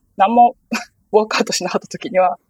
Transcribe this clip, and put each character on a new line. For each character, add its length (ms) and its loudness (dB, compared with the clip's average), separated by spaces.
何 160 2
も 220 4
<laughs> 260 -20
ワ 120 4
ー 40 -10
ク 100 -4
ア 40 2
ウ 40 -2
ト 80 -8
し 100 -6
な 60 -6
か 100 -4
っ 20 -20
た 60 -20
時 220 -14
に 100 -2
は、 180 0